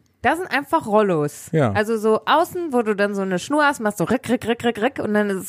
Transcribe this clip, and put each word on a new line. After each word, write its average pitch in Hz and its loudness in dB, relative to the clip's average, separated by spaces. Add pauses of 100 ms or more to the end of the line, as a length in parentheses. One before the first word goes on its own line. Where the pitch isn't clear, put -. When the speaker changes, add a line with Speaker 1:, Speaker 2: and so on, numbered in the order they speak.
(200)
Speaker 1:
Das 269 2
sind 370 -6
einfach 285 0
Rollos. 190 0
Speaker 2:
Ja. 143 4
Speaker 1:
Also 214 0
so 220 2
außen, 339 0
wo 247 2
du 214 -2
dann 202 0
so 196 -2
eine 190 -2
Schnur 294 0
hast, 285 0
machst 214 -2
du 170 2
rick, - -2
rick, 247 -2
rick, 240 -2
rick, 233 -2
rick 262 -2
und 214 -2
dann 208 2
ist 190 -2 (120)